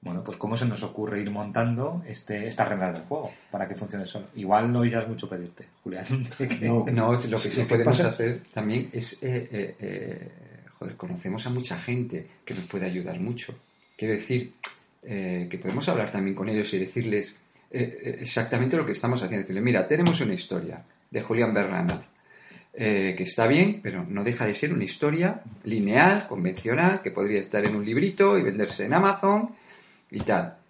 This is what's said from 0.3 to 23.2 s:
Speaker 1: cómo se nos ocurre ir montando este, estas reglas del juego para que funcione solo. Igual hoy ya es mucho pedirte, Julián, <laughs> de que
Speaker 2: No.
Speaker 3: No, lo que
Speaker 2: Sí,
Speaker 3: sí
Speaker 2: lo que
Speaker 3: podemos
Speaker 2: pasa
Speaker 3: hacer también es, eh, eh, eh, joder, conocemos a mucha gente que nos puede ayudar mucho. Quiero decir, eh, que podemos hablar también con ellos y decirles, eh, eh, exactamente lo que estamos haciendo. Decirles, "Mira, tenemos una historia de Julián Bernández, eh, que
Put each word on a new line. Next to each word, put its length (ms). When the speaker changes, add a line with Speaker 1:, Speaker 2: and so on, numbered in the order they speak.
Speaker 1:
cómo 200
se 80
nos 160
ocurre 400
ir 80
montando 800
este, 400
estas 200
reglas 260
del 100
juego 280
para 160
que 80
funcione 320
solo. 180
Igual 400
hoy 140
ya 120
es 60
mucho 220
pedirte, 380
Julián, 220
<laughs> 60
de 80
que 200
Speaker 2:
No. 240
Speaker 3:
No, 220
lo 60
que 80
Speaker 2:
Sí, 140
Speaker 3:
sí 100
Speaker 2:
lo 60
que 80
Speaker 3:
podemos 220
Speaker 2:
pasa 120
Speaker 3:
hacer 320
también 400
es, 300
eh, 300
eh, 280
eh, 520
joder, 180
conocemos 480
a 60
mucha 260
gente 500
que 120
nos 100
puede 220
ayudar 320
mucho. 340
Quiero 200
decir, 400
eh, 460
que 100
podemos 300
hablar 220
también 240
con 140
ellos 240
y 60
decirles, 580
eh, 340
eh, 180
exactamente 560
lo 80
que 80
estamos 280
haciendo. 220
Decirles, 200
"Mira, 240
tenemos 340
una 120
historia 500
de 120
Julián 320
Bernández, 460
eh, 420
que 80